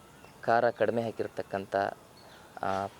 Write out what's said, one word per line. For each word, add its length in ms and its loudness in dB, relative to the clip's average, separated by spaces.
ಖಾರ 280 4
ಕಡಿಮೆ 320 0
ಹಾಕಿರ್ತಕ್ಕಂಥ, 760 -6
ಆ, 240 -2